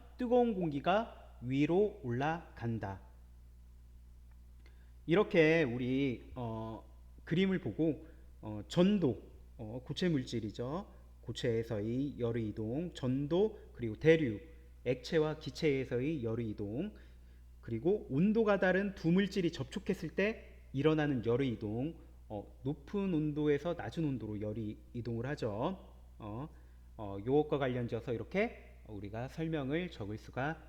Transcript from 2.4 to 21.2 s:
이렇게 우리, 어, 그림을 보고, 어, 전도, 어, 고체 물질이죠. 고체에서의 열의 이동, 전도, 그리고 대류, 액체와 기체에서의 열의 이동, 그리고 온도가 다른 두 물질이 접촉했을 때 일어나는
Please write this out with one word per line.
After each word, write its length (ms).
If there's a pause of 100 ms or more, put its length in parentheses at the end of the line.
이렇게 580
우리, 720
어, 480 (420)
그림을 340
보고, 460 (360)
어, 260
전도, 540 (360)
어, 280
고체 240
물질이죠. 760 (360)
고체에서의 1000
열의 300
이동, 440
전도, 680 (140)
그리고 220
대류, 440 (460)
액체와 540
기체에서의 840
열의 280
이동, 400 (680)
그리고 480
온도가 500
다른 360
두 160
물질이 400
접촉했을 600
때 340 (280)
일어나는 520